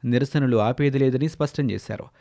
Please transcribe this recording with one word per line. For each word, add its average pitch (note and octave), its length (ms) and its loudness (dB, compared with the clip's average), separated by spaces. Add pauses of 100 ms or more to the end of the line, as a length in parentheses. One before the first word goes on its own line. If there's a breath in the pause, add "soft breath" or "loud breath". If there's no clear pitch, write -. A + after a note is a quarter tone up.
నిరసనలు B2+ 520 2
ఆపేది C3+ 420 2
లేదని C3+ 300 0
స్పష్టం D3 420 -4
చేశారు. - 340 -8 (160 soft breath)